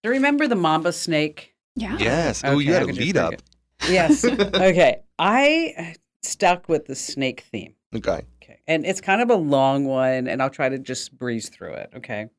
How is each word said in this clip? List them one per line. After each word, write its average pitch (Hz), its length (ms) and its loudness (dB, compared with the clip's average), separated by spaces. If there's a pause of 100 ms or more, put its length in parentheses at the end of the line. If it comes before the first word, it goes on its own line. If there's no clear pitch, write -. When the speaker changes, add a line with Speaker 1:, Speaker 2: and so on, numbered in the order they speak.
Speaker 1:
Do 214 60 -4
you - 20 0
remember 285 360 2
the 240 80 2
Mamba 160 360 2
snake? 151 640 -4 (200)
Speaker 2:
Yeah. - 220 -6
Speaker 3:
Yes. 127 460 0
Oh, 139 160 2
you 143 120 0
Speaker 1:
Okay, - 20 4
Speaker 3:
had 180 80 4
Speaker 1:
I - 20 0
Speaker 3:
a - 40 0
Speaker 1:
could 131 80 -4
just 127 120 -2
Speaker 3:
lead 185 80 -2
Speaker 1:
read - 80 4
Speaker 3:
up. 82 100 -2
Speaker 1:
it. - 100 -16 (460)
Yes. 180 360 4
Speaker 3:
<laughs> 247 140 2 (160)
Speaker 1:
Okay. 180 440 4 (180)
I 262 760 0 (280)
stuck 180 440 0
with 151 200 0
the 135 80 -8
snake 131 560 -6
theme. - 240 -12 (200)
Speaker 3:
Okay. 95 260 -4 (220)
Speaker 1:
Okay. - 240 -20
And 160 180 0
it's 190 160 -4
kind 202 200 0
of 240 80 0
a 240 60 6
long 139 500 2
one, 131 420 0
and 131 140 -4
I'll 131 80 0
try 135 200 -2
to 135 80 -4
just 131 400 -10
breeze 117 320 -6
through - 240 -14
it, - 220 -12
okay? 110 320 -10 (120)